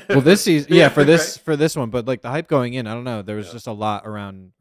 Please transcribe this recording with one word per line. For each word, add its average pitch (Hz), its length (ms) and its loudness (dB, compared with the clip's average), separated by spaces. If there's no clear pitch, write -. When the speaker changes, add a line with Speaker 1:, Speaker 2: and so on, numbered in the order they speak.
Speaker 1:
<laughs> - 80 -12
Speaker 2:
Well, 143 120 4
this 175 200 4
season, 151 300 0
yeah, 170 120 8
Speaker 1:
Yeah, 143 60 6
Speaker 2:
for 147 140 2
this, 156 340 4
Speaker 1:
right. - 60 -20
Speaker 2:
for 156 140 -2
this 156 180 0
one, 123 140 -4
but, 117 180 -4
like, 127 140 -4
the 120 80 -10
hype 147 180 -6
going 123 260 0
in, 123 140 -8
I 107 60 -8
don't 120 100 -10
know. 117 180 -8
There 104 140 -10
was 104 120 -8
Speaker 1:
Yeah. - 60 -18
Speaker 2:
just 117 140 -16
a 113 60 -10
lot 104 340 -4
around, 98 540 -14